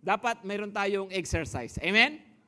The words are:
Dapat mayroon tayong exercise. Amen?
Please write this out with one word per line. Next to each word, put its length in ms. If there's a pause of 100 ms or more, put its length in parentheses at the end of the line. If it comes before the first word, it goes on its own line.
Dapat 400
mayroon 300
tayong 400
exercise. 680
Amen? 520 (160)